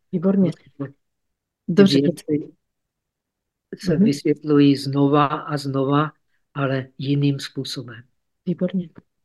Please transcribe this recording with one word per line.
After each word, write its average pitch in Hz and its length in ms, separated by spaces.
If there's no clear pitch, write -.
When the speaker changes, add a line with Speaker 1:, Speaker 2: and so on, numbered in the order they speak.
Speaker 1:
Výborně. 185 380
Speaker 2:
Protože 139 160
ty - 20
Speaker 1:
Dobře. 165 320
Speaker 2:
věci - 520
se 170 160
Speaker 1:
Mhm. 175 100
Speaker 2:
vysvětlují 147 720
znova 139 500
a 151 300
znova, 139 560
ale 135 340
jiným 143 420
způsobem. 120 600
Speaker 1:
Výborně. 180 420